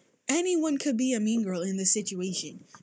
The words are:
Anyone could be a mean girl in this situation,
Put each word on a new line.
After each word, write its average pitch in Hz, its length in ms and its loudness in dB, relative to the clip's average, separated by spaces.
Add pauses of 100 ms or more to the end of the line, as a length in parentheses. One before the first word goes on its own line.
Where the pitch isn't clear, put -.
(300)
Anyone 320 480 2
could 262 200 0
be 254 160 2
a 226 60 0
mean 220 240 2
girl 185 180 -2
in 190 160 -2
this 190 160 2
situation, 185 720 -4 (180)